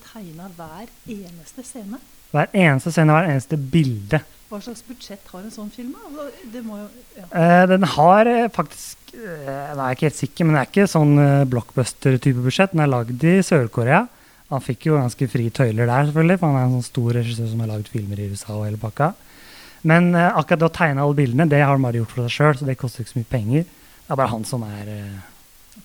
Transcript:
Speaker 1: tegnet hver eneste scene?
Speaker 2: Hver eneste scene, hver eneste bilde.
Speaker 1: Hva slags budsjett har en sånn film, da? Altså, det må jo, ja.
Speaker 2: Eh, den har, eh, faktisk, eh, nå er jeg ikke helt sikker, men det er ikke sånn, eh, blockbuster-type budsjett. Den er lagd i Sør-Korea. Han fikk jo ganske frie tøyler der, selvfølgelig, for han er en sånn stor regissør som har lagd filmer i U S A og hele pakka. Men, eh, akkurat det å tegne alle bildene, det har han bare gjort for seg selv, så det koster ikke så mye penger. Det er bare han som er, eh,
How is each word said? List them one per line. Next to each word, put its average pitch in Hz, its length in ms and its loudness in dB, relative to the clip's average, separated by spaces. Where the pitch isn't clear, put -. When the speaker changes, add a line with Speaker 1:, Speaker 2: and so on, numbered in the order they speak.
Speaker 1:
tegnet 180 560 -18
hver 170 300 -16
eneste 190 560 -16
scene? 226 340 -14
Speaker 2:
Hver 151 220 0
eneste 165 400 2
scene, 156 180 4
hver 165 160 4
eneste 143 300 -2
bilde. 131 640 -2
Speaker 1:
Hva 202 140 -12
slags 226 220 -16
budsjett 214 480 -18
har 185 100 -16
en 220 100 -16
sånn 208 200 -14
film, 247 200 -12
da? 415 160 -20
Altså, 277 440 -16
det 247 120 -12
må 214 160 -12
jo, 208 60 -14
ja. 185 140 -20
Speaker 2:
Eh, 175 340 6
den 190 160 4
har, 180 460 6
eh, 233 200 2
faktisk, - 480 -8
eh, 147 640 -12
nå 139 60 -6
er 127 120 -2
jeg 127 40 -2
ikke 156 120 0
helt - 140 -4
sikker, 170 240 -4
men 156 80 4
det 143 80 2
er - 80 -6
ikke 196 180 4
sånn, 147 320 4
eh, 143 240 4
blockbuster-type 127 1000 0
budsjett. 190 300 2
Den 165 80 2
er 143 120 2
lagd 123 320 -2
i 180 180 6
Sør-Korea. 139 640 2
Han 131 100 -2
fikk - 260 -8
jo 156 120 4
ganske 123 300 -2
frie 117 220 -2
tøyler 117 360 0
der, 131 260 2
selvfølgelig, 165 260 4
for 170 100 0
han 139 80 2
er 127 100 2
en 127 140 0
sånn - 120 -10
stor 117 200 0
regissør 117 380 -2
som 113 100 -4
har 113 80 -4
lagd 107 200 -6
filmer 101 320 -6
i 101 80 -6
U 98 40 -8
S 98 160 -12
A 107 60 -8
og 107 120 -6
hele 107 100 -6
pakka. 143 380 -4
Men, 175 300 4
eh, 175 180 4
akkurat 165 280 0
det 165 100 4
å - 20 -4
tegne 143 280 0
alle 147 140 2
bildene, 143 340 2
det 143 140 4
har 139 140 4
han 135 60 2
bare 117 180 0
gjort 110 100 -6
for 120 180 -4
seg - 80 -6
selv, 147 240 2
så 143 60 -6
det 131 120 -4
koster 123 260 -8
ikke - 80 -14
så 123 80 -4
mye - 120 -8
penger. 123 320 0
Det - 460 -20
er 143 60 -2
bare 131 120 0
han 110 160 -6
som 120 180 -6
er, 104 260 -12
eh, 101 320 -12